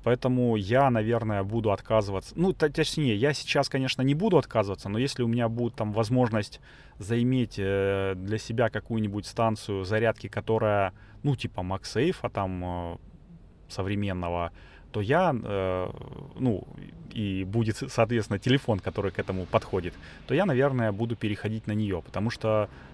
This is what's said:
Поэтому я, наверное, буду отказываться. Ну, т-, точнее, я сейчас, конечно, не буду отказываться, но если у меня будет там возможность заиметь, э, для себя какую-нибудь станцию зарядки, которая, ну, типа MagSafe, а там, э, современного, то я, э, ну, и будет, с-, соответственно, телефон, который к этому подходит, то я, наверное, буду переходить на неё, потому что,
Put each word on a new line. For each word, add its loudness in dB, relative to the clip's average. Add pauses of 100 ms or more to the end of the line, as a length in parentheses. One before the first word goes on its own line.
Поэтому 2
я, 4
наверное, 2
буду 0
отказываться. 0
Ну, 2
т-, 2
точнее, 2
я 4
сейчас, 0
конечно, 0
не 4
буду 4
отказываться, 0
но -2
если -2
у 2
меня 2
будет -2
там -4
возможность 2 (380)
заиметь, 0
э, 2
для -4
себя 0
какую-нибудь -2
станцию 0
зарядки, 0
которая, 2 (300)
ну, 2
типа -6
MagSafe, -2
а -4
там, -2
э, -6 (720)
современного, -2 (400)
то -2
я, 4
э, -2 (480)
ну, 0 (440)
и -2
будет, 0
с-, -6
соответственно, 0
телефон, 2
который -2
к -8
этому -2
подходит, 0 (320)
то 0
я, 4
наверное, 2
буду -2
переходить -4
на -2
неё, 0
потому -4
что, 0 (260)